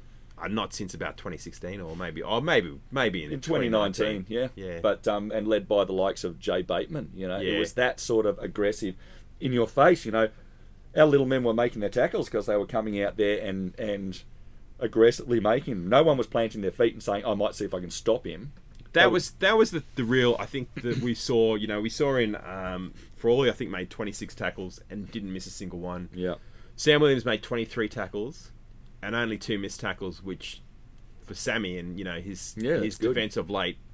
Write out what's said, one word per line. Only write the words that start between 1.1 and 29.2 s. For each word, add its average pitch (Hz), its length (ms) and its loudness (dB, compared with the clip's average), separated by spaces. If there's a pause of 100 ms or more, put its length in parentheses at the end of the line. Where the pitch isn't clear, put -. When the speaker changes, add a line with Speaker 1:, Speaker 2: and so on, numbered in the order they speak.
Speaker 1:
twenty 87 180 -10
sixteen, 90 440 -10
or 80 140 -10
maybe, 82 280 -8
or 110 180 -2
maybe, 107 400 0 (100)
maybe 107 320 0
in 73 100 -8
Speaker 2:
In 139 80 -4
twenty 131 280 0
nineteen, 104 560 0
Speaker 1:
twenty 107 100 -8
nineteen. 123 220 -2
Speaker 2:
yeah. 95 180 -8
Speaker 1:
Yeah. 85 60 -8
Speaker 2:
But, 104 260 0
um, 104 240 0
and 107 160 -2
led 104 220 2
by 101 160 4
the 92 80 -2
likes 95 320 0
of 85 160 -6
Jay 92 220 0
Bateman, 92 520 -4
you 92 140 -6
know, 90 100 -4
it 95 140 -4
Speaker 1:
Yeah. 82 60 0
Speaker 2:
was 82 160 -2
that 123 260 0
sort 110 260 2
of 101 120 2
aggressive, 101 560 -2 (460)
in 131 120 -2
your 117 160 4
face, 165 360 6
you 113 80 -6
know. 110 180 2 (680)
Our 156 100 10
little 139 200 6
men 131 180 2
were 113 100 4
making 120 260 0
their 101 100 0
tackles 156 380 0
'cause 107 180 -2
they 104 100 2
were 98 100 0
coming 107 360 -2
out 101 160 -2
there 104 280 4
and, 95 320 -4
and 101 420 -4 (640)
aggressively 117 580 6
making 117 340 2
them. 87 140 -4
No 131 140 8
one 151 160 6
was 117 80 0
planting 113 340 -2
their 95 100 0
feet 120 220 4
and 107 100 -14
saying, 101 220 -2
"I 113 80 2
might 101 220 0
see 104 100 -4
if 95 80 -4
I 92 80 -4
can 90 100 -8
stop - 360 0
him." 92 260 -10 (400)
Speaker 1:
That 170 120 8
Speaker 2:
That - 60 6
Speaker 1:
was, - 280 2
that 202 180 4
was 226 140 6
the, 160 140 -4 (100)
the 131 100 0
real, 123 340 4
I 98 60 -4
think, 127 240 -6 (140)
that 120 160 -2
we 120 160 0
saw, 113 400 4
you 107 120 -2
know, 104 140 -2
we 110 80 -2
saw 139 280 0
in, 107 200 2
um, 92 560 -8 (240)
Frawley, 120 320 4
I 110 60 4
think, 101 160 -6
made 92 180 -4
twenty-six 104 460 -8
tackles 92 560 -6
and 101 200 -10
didn't 98 220 -8
miss 92 140 -8
a - 40 -12
single 92 280 -10
one. 90 340 -8
Speaker 2:
Yeah. 90 220 -2 (420)
Speaker 1:
Sam 147 240 6
Williams 139 240 4
made 110 180 0
twenty-three 113 460 -4
tackles 104 640 -8 (500)
and 107 140 -4
only 113 220 -2